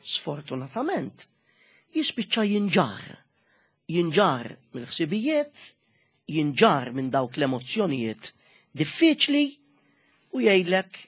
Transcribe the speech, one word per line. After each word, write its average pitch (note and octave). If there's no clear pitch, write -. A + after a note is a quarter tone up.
sfortunatament, D3
jispiċċa A#3+
jinġar. G3+
Jinġar D#3+
mill-ħsibijiet, G#3+
jinġar D3
minn C3
dawk B2+
l-emozzjonijiet C3
diffiċli D4
u C4
jgħidlek F#3+